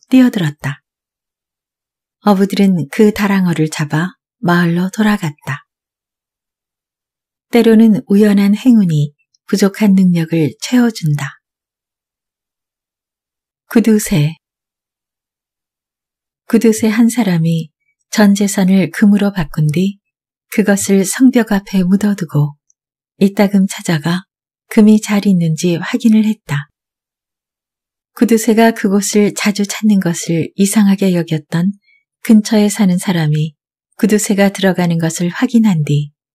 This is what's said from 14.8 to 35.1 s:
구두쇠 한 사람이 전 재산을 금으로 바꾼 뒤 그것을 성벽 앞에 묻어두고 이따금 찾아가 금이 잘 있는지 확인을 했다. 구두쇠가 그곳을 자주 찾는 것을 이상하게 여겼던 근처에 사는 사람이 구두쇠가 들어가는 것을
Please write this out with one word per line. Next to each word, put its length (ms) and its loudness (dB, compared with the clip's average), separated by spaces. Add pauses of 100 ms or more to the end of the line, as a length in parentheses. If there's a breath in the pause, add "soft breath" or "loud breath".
구두쇠 400 0
한 220 2
사람이 600 -2 (400)
전 260 2
재산을 560 0
금으로 420 2
바꾼 400 -4
뒤 260 -4 (520)
그것을 540 0
성벽 460 0
앞에 320 -2
묻어두고 720 -2 (640)
이따금 500 0
찾아가 540 -4 (460)
금이 320 4
잘 260 -2
있는지 480 0
확인을 500 0
했다. 440 -6 (1400)
구두쇠가 580 2
그곳을 640 -2
자주 300 -4
찾는 340 0
것을 560 -4
이상하게 580 0
여겼던 580 -4 (520)
근처에 460 2
사는 280 0
사람이 580 -2 (420)
구두쇠가 520 0
들어가는 480 -2
것을 320 -4